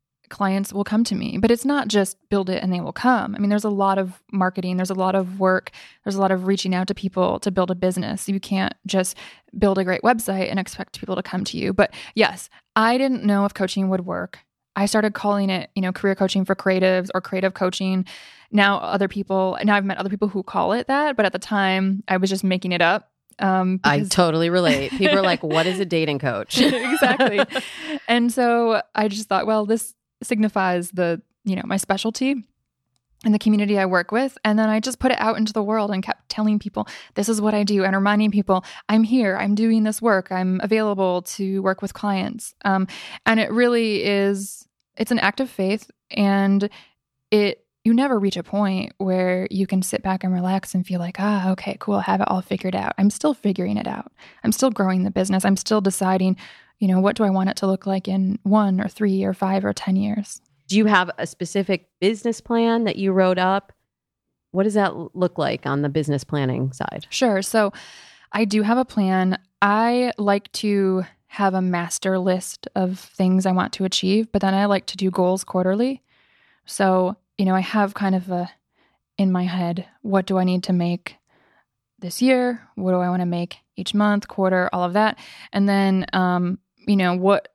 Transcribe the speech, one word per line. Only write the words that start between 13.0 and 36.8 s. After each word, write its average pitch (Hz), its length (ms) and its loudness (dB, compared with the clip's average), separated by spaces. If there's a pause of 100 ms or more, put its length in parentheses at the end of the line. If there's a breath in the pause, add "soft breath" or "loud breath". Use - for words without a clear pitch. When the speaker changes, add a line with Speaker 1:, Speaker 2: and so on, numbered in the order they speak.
Speaker 1:
know 202 220 2
if 202 80 -2
coaching 190 360 -2
would 185 180 -2
work. 180 320 -8 (360)
I 202 120 2
started 214 260 2
calling 202 380 0
it, 185 240 -4
you 190 80 -2
know, 185 80 0
career 196 240 0
coaching 190 300 0
for 190 100 -2
creatives 185 580 0
or 180 80 -2
creative 185 320 -2
coaching. 185 520 -2 (440 loud breath)
Now 202 300 4
other 196 280 -2
people, 190 560 -2
now 208 120 4
I've 196 100 0
met 196 120 -4
other 190 120 -6
people 208 200 -2
who 190 120 -4
call 185 320 -2
it 240 140 -2
that, 285 280 0
but 220 120 2
at - 40 -2
the 180 80 -6
time 190 680 0
I 185 100 2
was 190 140 0
just 190 120 -2
making 185 280 0
it 175 100 0
up. 175 300 0 (280)
Um, 185 440 0
Speaker 2:
I 143 140 4
Speaker 1:
because 185 120 -2
Speaker 2:
totally 170 400 2
relate. 156 420 2
People 202 260 2
are 196 60 2
like, 180 200 0
Speaker 1:
<laughs> 151 120 -2
Speaker 2:
"What 165 100 4
is 185 140 -2
a 202 60 -2
dating 156 340 0
coach?" 123 420 -2
<laughs> - 0 -
Speaker 1:
Exactly. 254 800 2 (680 loud breath)
And 240 240 2
so 233 500 2 (120)
I 214 140 0
just 208 200 -8
thought, 190 200 0
"Well, 214 180 0
this 220 300 -4 (260)
signifies 190 720 0
the, 170 280 -2 (240)
you 190 120 -2
know, - 100 -4
my 196 120 -2
specialty 226 580 -2 (920)
and 214 80 4
the 208 60 2
community 208 400 2
I 190 80 2
work 180 240 0
with." 262 340 0
And 214 140 2
then 220 100 2
I 214 100 2
just 233 200 -4
put 254 120 2
it - 80 0
out 220 180 0
into 214 140 0
the 214 120 -2
world 208 260 0
and 190 140 -2
kept - 260 -8
telling 214 300 0
people, 208 280 -6 (280 loud breath)